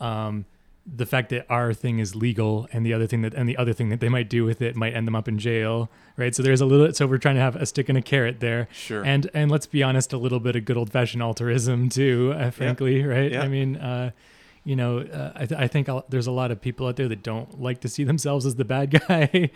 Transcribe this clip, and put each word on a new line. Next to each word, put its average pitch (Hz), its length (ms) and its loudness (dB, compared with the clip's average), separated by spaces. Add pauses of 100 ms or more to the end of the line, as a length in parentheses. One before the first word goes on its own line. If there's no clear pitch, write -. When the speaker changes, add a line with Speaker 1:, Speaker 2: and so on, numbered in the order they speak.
Speaker 1:
um, 107 460 -4 (420)
the 127 160 -6
fact 127 260 -2
that 123 200 -4
our 120 240 0
thing 117 240 -2
is 98 160 -2
legal, 110 580 0
and 113 140 0
the 113 80 2
other 113 140 0
thing 117 140 0
that, 110 120 -4
and 123 140 0
the 123 80 -2
other 120 160 2
thing 113 160 -2
that 113 100 0
they 120 100 0
might 120 220 0
do 117 140 2
with 113 180 0
it 120 140 -2
might 113 180 -2
end 113 120 -2
them 113 100 0
up 110 100 -2
in 110 100 -2
jail, 113 540 0 (260)
right? 123 180 0
So 127 100 0
there's 131 160 6
a 139 60 4
little, 143 280 6
so 139 140 2
we're 131 100 2
trying 139 160 2
to 131 60 4
have 127 160 2
a 123 100 -4
stick - 220 -2
and 131 100 4
a 120 40 -2
carrot 123 360 0
there. 117 340 -2
Speaker 2:
Sure. - 320 -6
Speaker 1:
And, 139 300 2
and 151 160 2
let's 151 160 0
be 143 160 0
honest, 131 300 0
a 139 40 -4
little 123 220 0
bit 120 160 0
of 117 100 -2
good 117 120 0
old-fashioned 120 460 0
altruism 120 640 0
too, 127 480 2
uh, - 20 -6
Speaker 2:
Yeah. 123 120 -2
Speaker 1:
frankly, 131 520 0
right? 139 300 0
Speaker 2:
Yeah. 127 100 -2
Speaker 1:
I 131 60 -2
mean, 135 280 -2
uh, 123 360 -6 (500)
you 139 140 -4
know, 120 240 0
uh, 143 340 -8
I, 139 120 -6
th-, 147 140 -2
I 131 60 2
think 139 220 0
I'll, 131 200 -4
there's 127 200 0
a 127 40 -2
lot 127 200 0
of 107 80 -6
people 127 260 -6
out 123 80 -2
there 131 140 -2
that 107 160 -6
don't 117 360 -8
like 123 200 -4
to 127 80 -4
see 143 160 -4
themselves 143 420 0
as 135 80 -2
the 127 100 -2
bad 135 260 -2
<laughs> 151 180 4
guy. 170 480 4